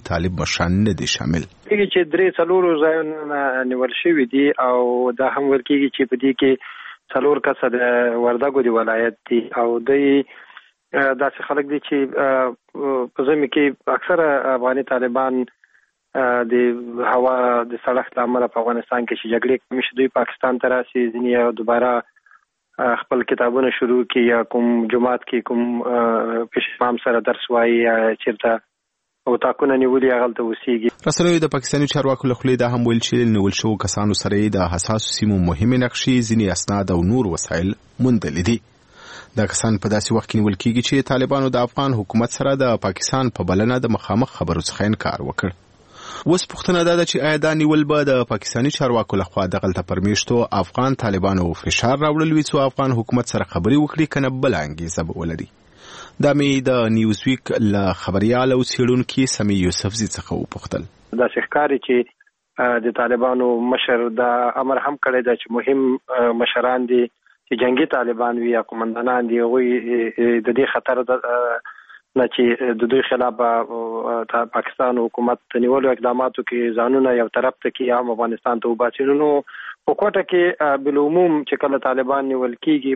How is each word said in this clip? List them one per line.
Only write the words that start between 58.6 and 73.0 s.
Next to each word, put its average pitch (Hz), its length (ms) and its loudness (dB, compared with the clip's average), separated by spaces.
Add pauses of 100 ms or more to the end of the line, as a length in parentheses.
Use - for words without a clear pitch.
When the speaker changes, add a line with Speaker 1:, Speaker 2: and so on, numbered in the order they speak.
Speaker 1:
څېړونکي 127 640 0
سمیع 104 320 0
یوسفزي 98 480 -2
څخه - 280 -8
وپوښتل. - 500 -8 (320)
Speaker 2:
داسې 120 240 0
ښکاري 147 380 0
چې، 123 260 0 (560)
آه، 123 200 0
د 113 120 -2
طالبانو 123 680 0
مشر 120 500 0
دا 120 460 0
امر 131 220 0
هم 143 180 -4
کړی 127 300 0
دی 120 100 2
چې - 160 -8
مهم، 131 480 0 (100)
آه، 120 220 2
مشران 123 540 0
دي 120 200 4
چې - 560 -10
جنگي 127 240 2
طالبان 120 520 -2
وي 120 140 0
یا 113 100 2
قومندانان 117 640 -2
دي، 117 120 2
هغوی، 123 380 2
آه، 117 300 -2
آه، 120 320 2
د 110 180 -2
دې 135 160 4
خطر 123 300 -2
د، 127 80 -2
آه، 120 480 -2 (560)
نه 123 120 2
چې 120 460 2
د 117 120 -2
دوی 127 160 4